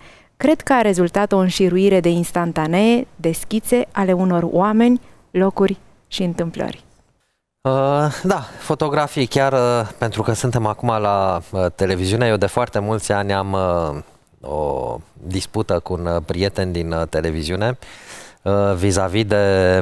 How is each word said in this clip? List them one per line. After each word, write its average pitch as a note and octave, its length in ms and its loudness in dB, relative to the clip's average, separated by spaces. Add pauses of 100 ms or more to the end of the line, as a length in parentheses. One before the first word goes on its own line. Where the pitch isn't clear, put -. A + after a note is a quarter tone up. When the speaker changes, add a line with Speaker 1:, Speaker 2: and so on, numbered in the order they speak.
(380)
Speaker 1:
Cred D#4 240 2
că - 120 2
a B3 80 4
rezultat G3 500 2
o G3+ 60 4
înșiruire F#3+ 640 4
de E3+ 100 2
instantanee, F3 1040 2
de E3 160 -2
schițe A3 600 -2
ale F#3 220 2
unor F3+ 380 2
oameni, A3 500 4 (300)
locuri F#3+ 460 2 (300)
și - 160 -4
întâmplări. E3+ 600 -4 (800)
Speaker 2:
Uh, C3+ 100 -2 (520)
da, F#3 200 0 (160)
fotografii, D3 680 -2
chiar, C3+ 280 2
uh, A#2+ 340 2 (100)
pentru A2 240 -2
că A2+ 120 0
suntem A#2+ 320 0
acum G#2+ 220 -4
la, G2+ 540 0 (100)
uh, F#2+ 140 0 (100)
televiziune, F#2+ 520 0
eu A2 80 2
de G2 100 0
foarte A#2+ 340 -2
mulți G#2 320 -4
ani G2+ 220 -2
am, G2 200 -2
uh, E2+ 960 -4
o C2+ 460 -6 (160)
dispută F#2+ 680 -4
cu - 140 -8
un, E2+ 120 -6
uh, E2+ 200 -2
prieten F#2 460 -2
din, E2+ 200 -4
uh, E2 180 -2
televiziune, E2 680 -2 (640)
uh, G2+ 340 2
vis-a-vis F#2+ 500 0
de, G2 560 2